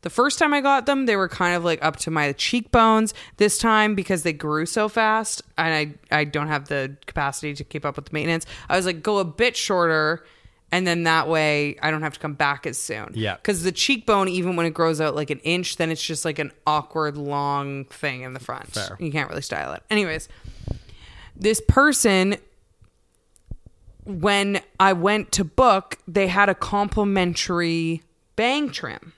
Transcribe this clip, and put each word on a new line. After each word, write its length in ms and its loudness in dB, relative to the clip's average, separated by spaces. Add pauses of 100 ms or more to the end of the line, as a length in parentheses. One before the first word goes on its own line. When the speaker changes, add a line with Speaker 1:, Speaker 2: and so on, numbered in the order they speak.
Speaker 1:
The 80 -8
first 280 0
time 160 4
I 60 2
got 260 2
them, 200 0
they 100 2
were 120 0
kind 280 0
of, 80 -2
like, 200 0
up 160 2
to 100 -6
my 220 0
cheekbones. 840 2 (220)
This 220 4
time, 360 4
because 300 -2
they 80 0
grew 340 -2
so 220 0
fast 540 0 (160)
and 380 -2 (140)
I, 100 0
I 40 2
don't 240 -4
have 200 -4
the 280 -4 (100)
capacity 480 -6
to 100 -12
keep 200 -12
up 120 -4
with 100 -12
the 60 -14
maintenance, 340 -2 (220)
I 80 2
was 100 0
like, 160 -4
"Go 160 0
a 60 0
bit 320 0
shorter, 680 0 (480)
and 140 0
then 180 0
that 240 4
way 540 0
I 100 0
don't 100 -2
have 120 -6
to 60 -16
come 140 -6
back 320 -2
as 120 -6
soon." 360 -8
Speaker 2:
Yeah. 280 -2
Speaker 1:
'Cause 200 -2
the 100 0
cheekbone, 560 2
even 280 -2
when 100 2
it 80 -2
grows 260 2
out, 140 0
like, 160 -4
an 140 -4
inch, 320 -2
then 140 0
it's 120 -4
just, 220 -6
like, 160 -4
an 100 -4 (160)
awkward 500 -2
long 680 -4
thing 360 -8
in 120 -12
the 60 -12
front. 340 -12
Speaker 2:
Fair. 240 -6
Speaker 1:
You 140 -6
can't 180 -2
really 120 -6
style 300 -6
it. 160 -12
Anyways, 400 -2 (1080)
this 300 2
person, 680 6 (1700)
when 560 0 (180)
I 140 6
went 400 2
to 120 0
book, 640 2
they 220 2
had 200 4
a 60 2
complimentary 1500 0 (340)
bang 340 0
trim 480 -12